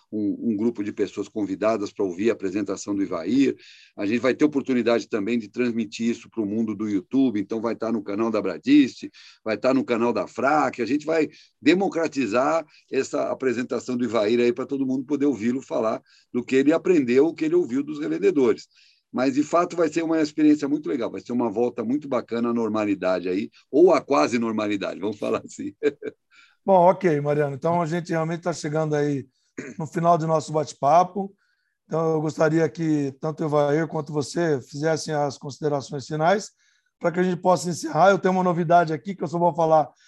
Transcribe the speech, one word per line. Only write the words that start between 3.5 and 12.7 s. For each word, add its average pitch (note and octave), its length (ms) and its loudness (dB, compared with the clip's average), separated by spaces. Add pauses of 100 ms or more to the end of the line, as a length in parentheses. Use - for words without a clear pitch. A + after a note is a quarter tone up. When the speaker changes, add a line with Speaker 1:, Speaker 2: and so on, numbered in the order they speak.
Speaker 1:
A G2+ 120 -6
gente A#2 120 0
vai A#2 160 0
ter D3+ 100 0
oportunidade A#2+ 640 0
também A2+ 320 -2
de G#2+ 100 -8
transmitir A#2 640 -4
isso - 200 -8
pro A2 160 -4
mundo G#2+ 280 -2
do G#2+ 140 -6
YouTube, G#2 500 0
então G#2+ 220 -4
vai A2 160 -4
tá A2+ 160 -4
no A2 100 -2
canal G2+ 280 -2
da G#2+ 100 0
Bradice, G#2+ 720 2 (320)
vai A2 120 -2
tá C3 160 0
no C3 120 2
canal A#2 280 0
da G#2 140 -2
frac, C3+ 540 0
a A2+ 60 -2
gente C#3+ 200 -4
vai D#3+ 220 0 (320)
democratizar D#3 1040 0 (240)